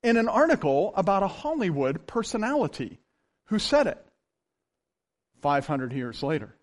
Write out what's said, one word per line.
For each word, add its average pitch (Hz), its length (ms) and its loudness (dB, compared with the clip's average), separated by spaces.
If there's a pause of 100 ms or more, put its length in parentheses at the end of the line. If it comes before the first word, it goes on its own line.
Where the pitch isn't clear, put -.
in 233 140 4
an 226 120 2
article 208 640 2
about 196 280 2
a 190 40 0
Hollywood 175 760 -2
personality 226 920 -4 (460)
who 214 120 -2
said 285 300 2
it - 180 -8 (1400)
five 143 240 0
hundred 131 280 -4
years 123 280 -8
later. 139 420 -4